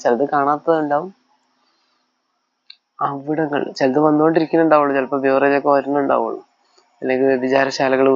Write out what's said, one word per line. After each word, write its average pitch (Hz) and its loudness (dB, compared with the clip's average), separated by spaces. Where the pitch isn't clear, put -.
ചിലത് 123 0
കാണാത്തതുണ്ടാവും. 147 -2
അവിടങ്ങൾ 143 -4
ചിലത് 135 0
വന്നുകൊണ്ടിരിക്കുന്നുണ്ടാവുള്ളൂ, 156 2
ചിലപ്പോൾ 131 -4
ബിവറേജ് 139 2
ഒക്കെ 143 -2
വരുന്നുണ്ടാവുള്ളൂ, 131 -2
അല്ലെങ്കിൽ 131 0
വ്യഭിചാരശാലകൾ 135 0